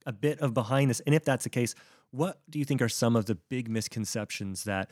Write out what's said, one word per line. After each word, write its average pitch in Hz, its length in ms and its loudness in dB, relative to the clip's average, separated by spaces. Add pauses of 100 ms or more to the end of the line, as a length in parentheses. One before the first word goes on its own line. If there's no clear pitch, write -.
a 123 80 -4
bit 143 260 0
of 139 140 0
behind 131 380 2
this? - 100 0
And 143 140 2
if 156 100 4
that's 131 180 2
the - 60 -4
case, 123 240 -2 (380)
what 156 380 -4
do 156 100 -8
you 143 60 0
think 131 160 0
are 120 80 2
some 117 260 2
of 110 100 2
the 107 100 0
big 120 340 -6
misconceptions 104 920 -6
that 98 280 -2